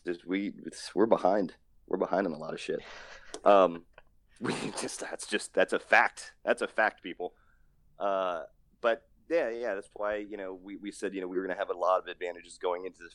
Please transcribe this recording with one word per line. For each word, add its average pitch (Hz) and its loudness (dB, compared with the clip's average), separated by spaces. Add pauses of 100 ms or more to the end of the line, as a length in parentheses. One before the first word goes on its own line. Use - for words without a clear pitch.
it's, 87 -6
we, 98 -2 (120)
it's, - -12
we're 104 4
behind. 95 4 (340)
We're 92 0
behind 95 2
on 85 -2
a 73 -8
lot 78 -8
of 80 -10
shit. 80 -4 (640)
Um, 92 6 (280)
<laughs> - -20
we 123 -2 (260)
just, - -8
that's - -8
just, - -4
that's 95 4
a 101 0
fact. - 2 (120)
That's 117 2
a 104 -2
fact, - 0
people. 87 -10 (640)
Uh, 92 -2 (380)
but 113 0 (240)
yeah, 156 0
yeah, 117 -4
that's 98 -8
why, 104 -2
you 104 -8
know, 95 -10
we, 98 -12
we 98 -10
said, 95 -6
you 95 -4
know, 90 -4
we 92 -8
were 95 0
gonna 90 -4
have 92 0
a 92 -2
lot 90 4
of - -8
advantages 87 -10
going 90 0
into 90 -10
the 85 -18